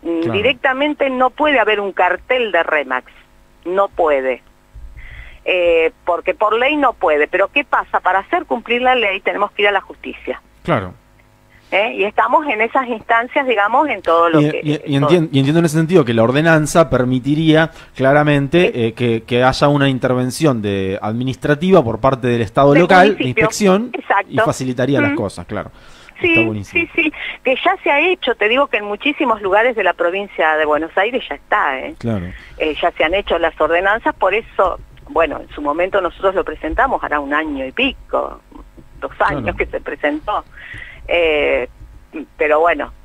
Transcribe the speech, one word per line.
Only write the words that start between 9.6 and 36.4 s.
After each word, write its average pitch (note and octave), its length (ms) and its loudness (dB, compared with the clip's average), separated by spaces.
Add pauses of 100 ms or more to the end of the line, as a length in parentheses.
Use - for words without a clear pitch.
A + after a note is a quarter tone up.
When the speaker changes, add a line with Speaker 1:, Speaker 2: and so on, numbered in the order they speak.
Speaker 2:
ir G#3 40 4
a G3+ 40 4
la G3 100 -2
justicia. - 600 -12 (220)
Speaker 1:
Claro. G#2 300 -2 (760)
Speaker 2:
¿Eh? G#3+ 280 0
Y F#3+ 80 0
estamos A#3+ 420 2
en G#3+ 140 -2
esas A#3+ 260 0
instancias, A#3 580 -2
digamos, A#3+ 440 2
en G3+ 120 -6
todo E3+ 280 2
lo D#3+ 100 4
Speaker 1:
Y, D3 120 2
Speaker 2:
que - 120 -6
Speaker 1:
y, D3+ 320 -4
y C#3 60 2
Speaker 2:
todo D3 80 2
Speaker 1:
entien-, E3 240 2
y C3+ 60 4
entiendo D3 200 2
en E3+ 60 2
ese D3+ 100 0
sentido D#3+ 300 4
que A#2 80 0
la A2+ 100 4
ordenanza D3+ 640 4
permitiría C#3+ 840 2 (220)
claramente, D3 760 2
Speaker 2:
Sí. - 0 - (140)
Speaker 1:
eh, A2+ 80 -2
que, A#2 300 -2
que A#2+ 200 0
haya C3 240 4
una C#3+ 220 4
intervención B2+ 720 0
de, G2 400 -2
administrativa C#3 840 0
por A2+ 160 -2
parte B2+ 280 0
del A#2 140 2
Estado C#3 300 4
Speaker 2:
Del D3+ 120 4
Speaker 1:
local, F#3 260 6
de G3+ 60 2
Speaker 2:
municipio. C3 260 -2
Speaker 1:
inspección, A3 500 2
Speaker 2:
Exacto. A#3 380 -4
Speaker 1:
y - 80 -4
facilitaría C3 640 0
las C#4+ 100 0
Speaker 2:
Mm. C#4+ 40 -4
Speaker 1:
cosas, G2 300 -6
claro. F#2+ 260 -10 (500)
Speaker 2:
Sí, F4+ 80 0
Speaker 1:
Está E4 160 2
buenísimo. E4+ 500 -4
Speaker 2:
sí, E4 80 -2
sí, D4+ 100 -2 (300)
que B3+ 200 0
ya F#4 200 2
se E4 80 0
ha C#4+ 80 2
hecho, E4+ 360 -2
te G#3 120 -2
digo C4 200 2
que A3+ 100 -4
en G#3 80 -6
muchísimos A3 560 -4
lugares G#3 340 2
de G#3+ 80 -2
la F3 100 2
provincia F3 600 -2
de D#3 100 0
Buenos D3+ 320 -2
Aires A3 320 0
ya C#3+ 60 -8
está, D3+ 440 -2
¿eh? D3 200 -10
Speaker 1:
Claro. G#2 280 -4 (320)
Speaker 2:
Eh, D3+ 220 -4
ya F3 100 0
se - 120 -2
han D#3+ 100 0
hecho G3 260 -2
las E3 200 -2
ordenanzas, F#3+ 560 0
por F#3+ 180 0
eso, G#3 460 -2 (300)
bueno, E3 320 -2
en - 80 -18
su - 120 -12
momento F3 380 -2
nosotros F#3 340 -2
lo E3+ 120 -2